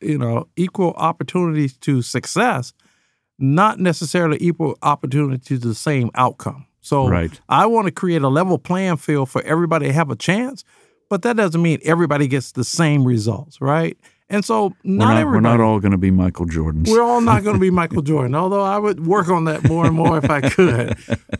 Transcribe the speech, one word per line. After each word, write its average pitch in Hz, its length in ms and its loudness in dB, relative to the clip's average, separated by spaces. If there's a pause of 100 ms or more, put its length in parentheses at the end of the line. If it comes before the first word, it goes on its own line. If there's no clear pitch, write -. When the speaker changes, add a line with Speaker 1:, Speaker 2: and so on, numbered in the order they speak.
Speaker 1:
you 151 180 -2
know, 117 380 -2
equal 175 360 -2
opportunities 160 880 -2
to 135 240 -2
success, 127 720 -4 (640)
not 165 400 2
necessarily 170 600 0
equal 165 420 -2
opportunity 143 560 -2
to 131 200 -4
the 117 160 -2
same 131 400 -2
outcome. 120 520 -2 (140)
So 139 280 0
Speaker 2:
Right. 85 300 -2 (100)
Speaker 1:
I 165 180 2
want 226 200 2
to 156 60 -2
create 170 300 0
a 139 60 2
level 165 300 2
playing 180 400 -2
field 139 300 -2
for - 140 -4
everybody 160 440 -2
to 139 60 0
have 151 180 0
a 117 60 -6
chance, 240 460 -4 (480)
but 196 120 -2
that 233 140 0
doesn't 170 240 0
mean 165 240 2
everybody 147 440 2
gets 131 240 -4
the 123 120 -4
same 147 400 2
results, 113 560 -2
right? 156 380 -2 (300)
And 202 160 -2
so 214 380 -2
Speaker 2:
We're - 140 -4
Speaker 1:
not - 20 0
Speaker 2:
not, 214 80 4
we're 226 80 6
not - 60 4
Speaker 1:
everybody 117 420 2
Speaker 2:
all 110 160 2
gonna 98 200 2
be 95 120 2
Michael 90 360 2
Jordans. 80 420 -2
Speaker 1:
We're 226 120 4
all 240 200 2
not 214 240 4
gonna 202 160 2
be 190 100 2
Speaker 2:
<laughs> 180 120 2
Speaker 1:
Michael 165 200 -2
Jordan, 139 320 0
although 190 300 0
I 196 120 -2
would 208 300 -2
work 185 220 0
on 170 160 2
that 156 240 0
more 165 180 2
and 160 80 2
more 165 240 2
if 139 100 0
I 147 120 0
could. 127 640 2
Speaker 2:
<laughs> - 40 -20 (340)